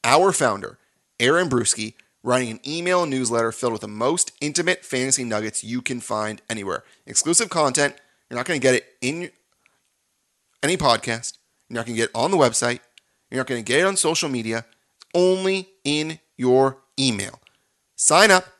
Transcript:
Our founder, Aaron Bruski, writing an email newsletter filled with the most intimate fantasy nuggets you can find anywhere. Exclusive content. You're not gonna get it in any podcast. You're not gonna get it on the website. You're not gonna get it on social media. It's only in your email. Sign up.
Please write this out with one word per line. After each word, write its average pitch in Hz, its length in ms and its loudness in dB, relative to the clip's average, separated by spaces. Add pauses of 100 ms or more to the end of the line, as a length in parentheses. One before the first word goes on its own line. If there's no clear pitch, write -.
Our 160 280 6
founder, 107 460 -2 (420)
Aaron 160 280 4
Bruski, 113 460 -2 (280)
writing 123 280 0
an 110 160 -10
email 175 400 0
newsletter 117 460 -2
filled 120 200 -4
with 107 100 -6
the 107 60 -12
most 120 520 -2
intimate 165 440 -2
fantasy 131 400 -2
nuggets 107 400 -4
you 120 180 -6
can 123 180 -6
find 107 500 -6
anywhere. 98 340 -8 (220)
Exclusive 170 420 0
content. 151 480 0 (340)
You're 120 60 -8
not 127 100 -4
gonna 165 120 -2
get 127 160 4
it - 120 0 (140)
in 160 300 -4 (1300)
any 160 140 0
podcast. 117 600 -2 (300)
You're 120 80 -8
not 113 100 -4
gonna 117 100 -6
get 113 140 -2
it - 40 -20
on 127 160 0
the 196 60 2
website. 123 440 2 (500)
You're 127 100 -4
not 127 60 -4
gonna 120 160 -4
get 123 180 2
it 185 60 2
on 190 100 0
social 160 320 0
media. 113 360 -4 (320)
It's - 180 -20
only 185 540 2 (140)
in 151 360 -4 (180)
your 131 420 2 (200)
email. 110 420 -4 (560)
Sign 185 340 6
up. 185 140 4 (160)